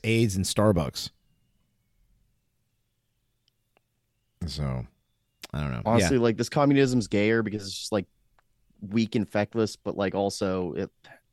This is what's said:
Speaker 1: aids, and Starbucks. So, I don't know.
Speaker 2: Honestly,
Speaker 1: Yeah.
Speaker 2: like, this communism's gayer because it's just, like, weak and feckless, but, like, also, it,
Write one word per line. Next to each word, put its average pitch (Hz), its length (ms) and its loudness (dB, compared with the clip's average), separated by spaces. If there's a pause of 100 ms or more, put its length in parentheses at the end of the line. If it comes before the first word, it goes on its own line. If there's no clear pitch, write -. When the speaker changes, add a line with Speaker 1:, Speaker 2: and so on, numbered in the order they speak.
Speaker 1:
aids, 113 320 2
and 95 80 0
Starbucks. 90 680 0 (3250)
So, 69 400 -4 (680)
I 73 80 -4
don't 71 120 -4
know. 58 120 -6
Speaker 2:
Honestly, 110 320 4
Speaker 1:
Yeah. 117 60 4
Speaker 2:
like, 113 140 4
this 117 120 -2
communism's 139 600 2
gayer 110 340 2
because 104 240 -6
it's 98 120 -12
just, - 140 -8
like, 98 140 0 (760)
weak 104 340 -2
and 107 140 0
feckless, 107 480 -2
but, - 200 -8
like, 95 180 -2
also, 92 600 -2
it, 92 160 -6 (420)